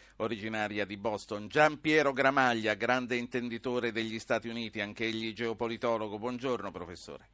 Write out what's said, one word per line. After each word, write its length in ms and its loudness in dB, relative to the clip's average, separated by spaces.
originaria 680 -2
di 120 -8
Boston. 500 -4
Gian 320 4
Piero 320 4
Gramaglia, 600 4
grande 420 2
intenditore 800 -2
degli 260 -2
Stati 300 0
Uniti, 320 -6
anch'egli 520 -2
geopolitologo. 840 -2
Buongiorno, 520 -2
professore. 640 -12